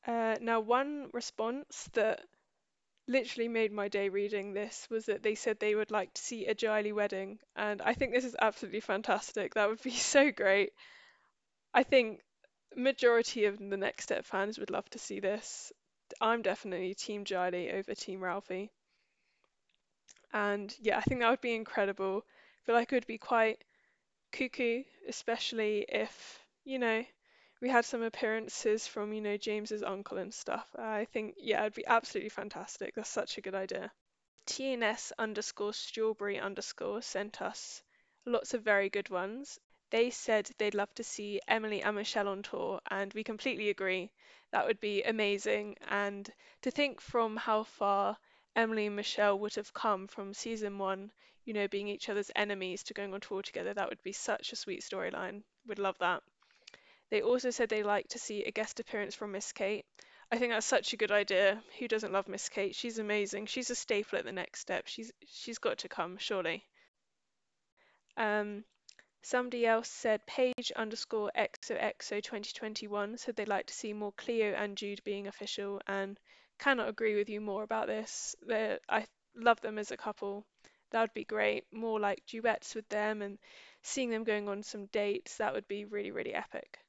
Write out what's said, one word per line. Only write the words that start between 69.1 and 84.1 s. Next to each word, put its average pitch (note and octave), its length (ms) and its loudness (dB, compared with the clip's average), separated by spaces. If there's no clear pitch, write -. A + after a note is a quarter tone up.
somebody B3 440 2
else A3+ 220 4
said, - 380 0
Page B3+ 500 0
underscore A3 580 -2
X - 380 -2
O - 40 -2
X - 360 -4
O G#3 80 -2
twenty G#3 340 -8
twenty-one G#3+ 640 -6
said A#3 200 -6
they'd G3+ 100 -2
like G3+ 200 0
to - 60 -12
see G#3 200 -6
more G#3 240 -4
Cleo A3 360 2
and G3+ 220 0
Jude G3+ 300 -6
being G3+ 220 -4
official, G3+ 600 -6
and G3 320 -2
cannot B3+ 300 2
agree G#3+ 260 0
with G#3 140 2
you G#3 100 -4
more G#3 240 -4
about A3 240 0
this. - 480 -4
They're, A3 340 0
I A3 160 2
love A#3 280 4
them G#3+ 160 -4
as G#3 140 -6
a - 60 -8
couple. G3+ 480 -6
That A3+ 100 2
would A3+ 120 2
be G#3+ 100 -4
great. G#3+ 480 2
More, A3 300 0
like, G3+ 260 0
duets - 480 0
with A3 140 -8
them G#3+ 320 0
and G3+ 160 -6
seeing B3+ 280 -2
them A3+ 160 0